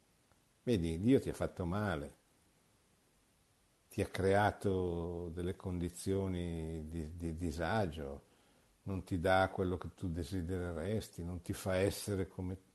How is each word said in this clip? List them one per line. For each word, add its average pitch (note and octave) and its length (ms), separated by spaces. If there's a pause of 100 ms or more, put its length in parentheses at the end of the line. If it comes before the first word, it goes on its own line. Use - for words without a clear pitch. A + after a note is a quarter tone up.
(640)
Vedi, E2+ 360
Dio A#2+ 200
ti - 100
ha - 40
fatto F2 320
male, E2+ 500 (1700)
ti - 120
ha F#2 60
creato F2+ 1300
delle F2 220
condizioni F2 1300
di, D#2+ 300
di E2 180
disagio, D#2+ 960 (540)
non F#2+ 200
ti F#2+ 160
dà F#2 300
quello F2+ 280
che E2 180
tu F#2+ 140
desidereresti, F2 1120
non F2 180
ti - 120
fa F#2 220
essere F#2+ 520
come F#2 300 (180)